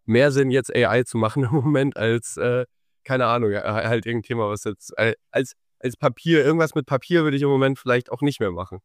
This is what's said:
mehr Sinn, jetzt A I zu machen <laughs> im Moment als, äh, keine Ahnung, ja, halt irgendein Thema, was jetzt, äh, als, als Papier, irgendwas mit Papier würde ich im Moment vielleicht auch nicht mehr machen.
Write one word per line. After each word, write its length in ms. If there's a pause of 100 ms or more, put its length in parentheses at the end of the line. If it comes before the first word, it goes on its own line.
mehr 300
Sinn, 180
jetzt 240
A 180
I 120
zu 120
machen 260
<laughs> 60
im 60
Moment 400
als, 400
äh, 300 (400)
keine 220
Ahnung, 220
ja, 140
halt 420
irgendein 220
Thema, 220
was 160
jetzt, 320
äh, 180 (160)
als, 220 (260)
als 160
Papier, 480
irgendwas 320
mit 100
Papier 380
würde 140
ich 60
im 60
Moment 300
vielleicht 320
auch 80
nicht 220
mehr 100
machen. 340